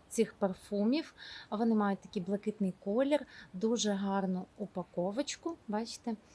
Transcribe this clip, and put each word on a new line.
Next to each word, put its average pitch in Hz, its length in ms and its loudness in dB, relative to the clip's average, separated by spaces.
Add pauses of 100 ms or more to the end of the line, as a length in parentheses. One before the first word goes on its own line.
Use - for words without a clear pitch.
цих - 240 2
парфумів. 208 800 0 (380)
Вони 226 240 2
мають 202 240 2
такий 190 220 -6
блакитний 196 580 0
колір, 269 460 2 (280)
дуже 208 380 2
гарну 190 540 0 (120)
упаковочку, 202 1000 -4 (100)
бачите. 226 440 -4 (240)